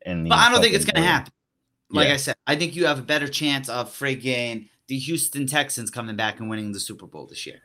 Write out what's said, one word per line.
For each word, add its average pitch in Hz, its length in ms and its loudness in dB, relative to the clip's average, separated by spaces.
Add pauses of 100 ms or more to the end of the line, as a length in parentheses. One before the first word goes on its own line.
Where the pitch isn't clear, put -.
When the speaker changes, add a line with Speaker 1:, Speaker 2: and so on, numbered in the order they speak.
Speaker 1:
in 87 200 -2
the 82 60 4
Speaker 2:
But - 80 6
I 233 120 8
don't 240 100 6
think 220 140 6
it's 202 100 2
Speaker 1:
fucking 175 180 2
Speaker 2:
gonna 170 40 4
Speaker 1:
building. 170 80 4
Speaker 2:
happen. - 180 -2 (580)
Like 147 180 4
Speaker 1:
Yeah. 143 60 4
Speaker 2:
I - 40 0
said, 139 180 -2 (100)
I 147 100 2
think 165 200 -2
you 170 100 2
have 147 120 2
a 127 40 -8
better 143 260 0
chance 143 400 -2
of 120 220 -4
friggin' 120 800 -4 (180)
the 135 120 -6
Houston 143 480 -4
Texans 135 440 -2
coming 113 240 -8
back 107 260 -2
and 110 100 -6
winning 107 220 -6
the 98 80 -8
Super 95 260 -12
Bowl 76 200 -16
this - 200 -14
year. - 180 -18